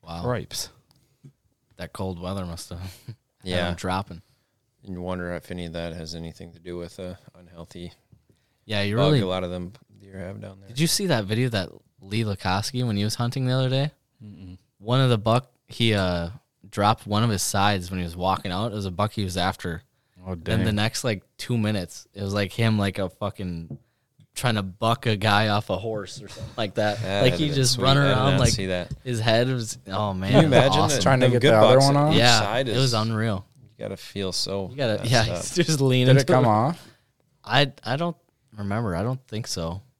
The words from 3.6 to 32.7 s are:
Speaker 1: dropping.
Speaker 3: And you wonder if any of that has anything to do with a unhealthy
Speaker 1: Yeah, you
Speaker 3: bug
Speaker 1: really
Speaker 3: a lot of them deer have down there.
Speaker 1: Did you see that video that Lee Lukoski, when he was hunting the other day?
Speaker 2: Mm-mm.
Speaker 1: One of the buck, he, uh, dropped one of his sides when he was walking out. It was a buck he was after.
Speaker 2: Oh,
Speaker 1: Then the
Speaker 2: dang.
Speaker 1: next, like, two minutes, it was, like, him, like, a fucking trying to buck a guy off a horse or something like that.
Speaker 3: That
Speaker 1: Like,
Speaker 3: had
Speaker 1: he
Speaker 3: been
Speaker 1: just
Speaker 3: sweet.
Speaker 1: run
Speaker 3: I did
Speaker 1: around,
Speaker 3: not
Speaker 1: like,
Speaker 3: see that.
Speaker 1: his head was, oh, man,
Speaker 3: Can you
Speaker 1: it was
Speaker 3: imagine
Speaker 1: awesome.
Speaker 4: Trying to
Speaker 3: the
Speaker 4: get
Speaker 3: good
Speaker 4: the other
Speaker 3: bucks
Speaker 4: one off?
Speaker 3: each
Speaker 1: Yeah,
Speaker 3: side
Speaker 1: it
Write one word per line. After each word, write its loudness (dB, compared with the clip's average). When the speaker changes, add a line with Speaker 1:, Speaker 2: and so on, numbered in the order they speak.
Speaker 1:
dropping. -6
Speaker 3:
And -12
you -12
wonder -6
if -12
any -8
of -10
that -8
has -12
anything -14
to -20
do -12
with -14
a -12
unhealthy -18
Speaker 1:
Yeah, -2
you -2
Speaker 3:
bug 2
Speaker 1:
really 4
Speaker 3:
a 0
lot -2
of -6
them -8
deer -18
have -12
down -18
there. -20
Speaker 1:
Did -12
you 2
see -2
that 0
video 0
that -2
Lee -4
Lukoski, -2
when 0
he 0
was -2
hunting -2
the 0
other 0
day? -2
Speaker 2:
Mm-mm. -16
Speaker 1:
One 0
of 4
the 4
buck, 0
he, 2
uh, 0
dropped 2
one 0
of 2
his -2
sides 0
when -6
he -4
was -10
walking -2
out. -4
It -12
was -6
a -4
buck -2
he -4
was -4
after. -4
Speaker 2:
Oh, -6
Speaker 1:
Then -2
the 2
Speaker 2:
dang. 0
Speaker 1:
next, -2
like, -4
two -4
minutes, -4
it -10
was, -4
like, -2
him, 2
like, -2
a -4
fucking -8
trying 0
to -2
buck -2
a 2
guy 2
off -2
a -2
horse -8
or -18
something -14
like -6
that. -2
Speaker 3:
That 0
Speaker 1:
Like, 4
Speaker 3:
had -2
Speaker 1:
he 0
Speaker 3:
been -2
Speaker 1:
just 2
Speaker 3:
sweet. -4
Speaker 1:
run 4
Speaker 3:
I 4
did 4
Speaker 1:
around, 2
Speaker 3:
not 4
Speaker 1:
like, 4
Speaker 3:
see -4
that. -4
Speaker 1:
his -4
head 2
was, -4
oh, -2
man, -4
Speaker 3:
Can 10
you 6
Speaker 1:
it 2
was 8
Speaker 3:
imagine 6
Speaker 1:
awesome. 2
Speaker 4:
Trying 6
to 6
Speaker 3:
the 6
Speaker 4:
get 2
Speaker 3:
good 6
Speaker 4:
the 8
other 8
Speaker 3:
bucks 8
Speaker 4:
one 6
off? 4
Speaker 3:
each 6
Speaker 1:
Yeah, 8
Speaker 3:
side -2
Speaker 1:
it -2